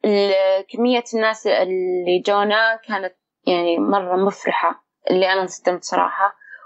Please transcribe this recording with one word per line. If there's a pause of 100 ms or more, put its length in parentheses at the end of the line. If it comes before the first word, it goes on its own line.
ال-،
كمية (100)
الناس
اللي
جونا
كانت (320)
يعني
مرة
مفرحة، (260)
اللي
أنا
انصدمت
صراحة، (320)